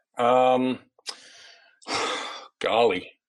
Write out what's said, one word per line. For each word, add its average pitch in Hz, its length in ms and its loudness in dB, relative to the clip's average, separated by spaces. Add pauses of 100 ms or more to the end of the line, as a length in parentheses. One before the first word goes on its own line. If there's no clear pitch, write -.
(160)
Um, 127 600 2 (1080)
<sighs> - 760 -8
golly. 101 520 0 (160)